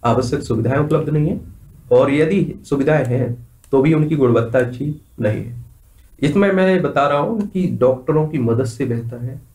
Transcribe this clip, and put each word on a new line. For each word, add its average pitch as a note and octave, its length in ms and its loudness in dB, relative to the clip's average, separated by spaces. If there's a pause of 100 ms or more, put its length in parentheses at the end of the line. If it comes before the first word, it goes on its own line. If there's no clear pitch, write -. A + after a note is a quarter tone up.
आवश्यक A#2+ 360 0
सुविधाएं B2 380 -2
उपलब्ध D3+ 300 0
नहीं D3+ 200 0
है, - 120 -4 (520)
और C3+ 180 4
यदि D#3+ 440 0 (100)
सुविधाएं C#3+ 400 0
हैं, A#2+ 440 -4 (240)
तो C3+ 100 4
भी D#3 120 4
उनकी D3+ 220 2
गुणवत्ता A#2+ 420 2
अच्छी C#3 420 -4 (200)
नहीं G#2+ 240 -2
है। - 200 -12 (560)
इसमें G3 320 2
मैं F#3 300 2
बता C#3+ 260 0
रहा C#3+ 100 0
हूं G#3+ 220 -2
कि F#3+ 260 -2
डॉक्टरों C3 640 0
की D3+ 100 -4
मदद A#2 260 0
से C3+ 200 -6
बेहतर A#2 320 -6
है A#2+ 260 -10 (120)